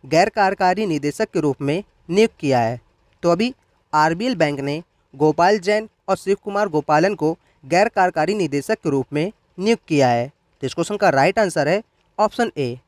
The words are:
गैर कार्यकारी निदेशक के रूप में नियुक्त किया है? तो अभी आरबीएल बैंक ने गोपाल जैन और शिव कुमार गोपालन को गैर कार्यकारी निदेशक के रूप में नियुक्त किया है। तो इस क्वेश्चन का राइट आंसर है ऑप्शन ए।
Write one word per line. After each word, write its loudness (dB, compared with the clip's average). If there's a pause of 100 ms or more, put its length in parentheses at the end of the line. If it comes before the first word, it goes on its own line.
गैर 2
कार्यकारी 0
निदेशक -2
के -2
रूप -2
में -4 (260)
नियुक्त 2
किया 0
है? -2 (440)
तो 2
अभी 0 (400)
आरबीएल 0
बैंक 0
ने -6 (320)
गोपाल 2
जैन -2 (200)
और 0
शिव -2
कुमार -2
गोपालन 0
को -2 (320)
गैर 2
कार्यकारी 0
निदेशक -2
के -2
रूप -2
में -2 (280)
नियुक्त 0
किया 4
है। 0
तो -14
इस -6
क्वेश्चन -4
का 2
राइट 2
आंसर 0
है 0 (360)
ऑप्शन -2
ए। -4